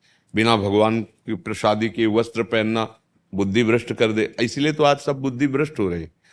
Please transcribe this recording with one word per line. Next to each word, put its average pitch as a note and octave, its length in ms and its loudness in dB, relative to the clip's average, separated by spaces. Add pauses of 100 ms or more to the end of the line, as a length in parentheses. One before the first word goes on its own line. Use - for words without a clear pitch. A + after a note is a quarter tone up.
(360)
बिना A2+ 220 4
भगवान G#2+ 440 2
की - 340 -10
प्रसादी G#2+ 540 -2
के A2+ 160 0
वस्त्र A2 380 0
पहनना A2 520 -2 (400)
बुद्धि G2 280 2
भ्रष्ट A2+ 300 0
कर A2 180 2
दे, A2 300 -2
इसलिए C#3 320 0
तो D3+ 100 0
आज C#3+ 140 4
सब C#3 240 -4
बुद्धि C3 260 -2
भ्रष्ट C#3+ 320 -2
हो G2 100 0
रही F2 120 -4
है। D#2 100 -14 (220)